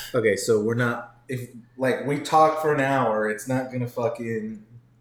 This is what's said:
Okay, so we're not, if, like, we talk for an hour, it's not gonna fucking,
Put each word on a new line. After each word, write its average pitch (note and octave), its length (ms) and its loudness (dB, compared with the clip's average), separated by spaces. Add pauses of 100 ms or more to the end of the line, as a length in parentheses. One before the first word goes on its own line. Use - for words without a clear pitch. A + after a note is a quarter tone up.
(140)
Okay, A2 220 2
so G#2+ 260 2
we're A#2 140 0
not, A#2+ 400 -2 (120)
if, B2 220 -8 (280)
like, B2+ 280 0
we C#3+ 140 -2
talk D#3 420 4
for D3+ 120 2
an C#3 80 2
hour, A#2 480 2
it's G#2+ 180 -8
not B2+ 240 -2
gonna B2 160 -4
fucking, A2+ 760 -4 (380)